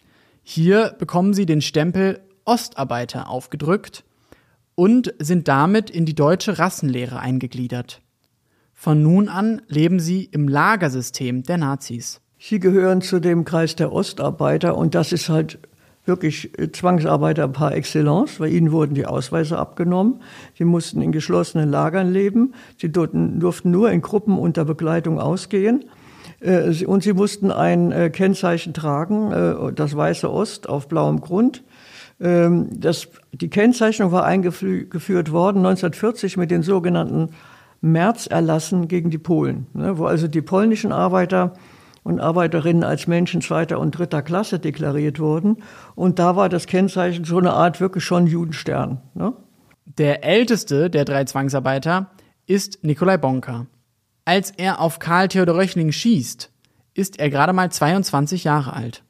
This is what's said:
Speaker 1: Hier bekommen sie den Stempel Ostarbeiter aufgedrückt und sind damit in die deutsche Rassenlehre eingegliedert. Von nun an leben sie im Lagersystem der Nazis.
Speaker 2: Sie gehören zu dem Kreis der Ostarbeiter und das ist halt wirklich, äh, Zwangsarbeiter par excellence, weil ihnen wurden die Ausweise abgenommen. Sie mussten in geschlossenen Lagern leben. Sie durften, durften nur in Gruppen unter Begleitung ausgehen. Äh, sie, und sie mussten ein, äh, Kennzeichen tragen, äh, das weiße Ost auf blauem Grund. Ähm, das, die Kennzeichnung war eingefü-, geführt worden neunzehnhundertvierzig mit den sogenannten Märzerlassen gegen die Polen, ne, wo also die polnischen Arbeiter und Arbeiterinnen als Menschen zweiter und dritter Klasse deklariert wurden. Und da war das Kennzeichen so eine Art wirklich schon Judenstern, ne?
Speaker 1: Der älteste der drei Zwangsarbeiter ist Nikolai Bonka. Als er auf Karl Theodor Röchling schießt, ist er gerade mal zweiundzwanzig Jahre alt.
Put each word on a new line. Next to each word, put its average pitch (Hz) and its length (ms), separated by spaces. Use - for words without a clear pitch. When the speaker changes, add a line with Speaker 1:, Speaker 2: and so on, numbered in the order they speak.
Speaker 1:
Hier 190 560
bekommen 185 340
sie 196 140
den 151 160
Stempel 185 580
Ostarbeiter 127 840
aufgedrückt 151 720
und 220 440
sind 156 300
damit 175 400
in 165 160
die 156 100
deutsche 160 440
Rassenlehre 127 600
eingegliedert. 123 840
Von 151 280
nun 185 280
an 214 380
leben 170 320
sie 180 240
im 147 240
Lagersystem 135 960
der 175 120
Nazis. 135 640
Speaker 2:
Sie 214 220
gehören 185 400
zu 185 200
dem 170 260
Kreis 165 280
der 156 160
Ostarbeiter 156 840
und 160 180
das 165 180
ist 165 180
halt 156 300
wirklich, 156 540
äh, 160 140
Zwangsarbeiter 156 720
par 139 300
excellence, 156 640
weil 160 120
ihnen 165 200
wurden 147 240
die 139 100
Ausweise 156 500
abgenommen. 180 640
Sie 170 60
mussten 170 360
in 160 120
geschlossenen 156 580
Lagern 160 420
leben. 202 420
Sie 165 140
durften, 165 480
durften 175 320
nur 202 220
in 175 100
Gruppen 202 340
unter 165 280
Begleitung 160 560
ausgehen. 196 640
Äh, 175 320
sie, 170 140
und 190 180
sie 208 80
mussten 196 400
ein, 175 400
äh, 165 180
Kennzeichen 180 640
tragen, 170 560
äh, 170 420
das 143 240
weiße 160 320
Ost - 400
auf 139 200
blauem 151 320
Grund. 226 420
Ähm, 175 540
das, - 340
die 160 180
Kennzeichnung 220 600
war 180 140
eingefü-, 185 640
geführt 175 420
worden 185 320
neunzehnhundertvierzig 185 760
mit 170 140
den 170 140
sogenannten 165 640
Märzerlassen 165 1080
gegen 170 220
die 156 80
Polen, 139 540
ne, 165 260
wo 165 80
also 165 200
die 156 160
polnischen 214 480
Arbeiter 180 600
und 170 140
Arbeiterinnen 165 640
als - 240
Menschen 170 360
zweiter 160 360
und 147 140
dritter 156 300
Klasse 180 360
deklariert 151 600
wurden. 165 380
Und 180 240
da 175 160
war 190 140
das - 180
Kennzeichen 180 580
so 165 140
eine 180 140
Art 170 280
wirklich 185 220
schon 175 240
Judenstern, 147 760
ne? 208 200
Speaker 1:
Der 143 400
älteste 180 680
der 147 140
drei 139 220
Zwangsarbeiter 135 840
ist - 380
Nikolai 170 360
Bonka. 127 480
Als 190 260
er 185 300
auf 160 180
Karl 175 300
Theodor 175 260
Röchling 175 380
schießt, 165 560
ist 196 260
er 151 100
gerade 143 240
mal 180 160
zweiundzwanzig 170 720
Jahre 147 300
alt. 117 360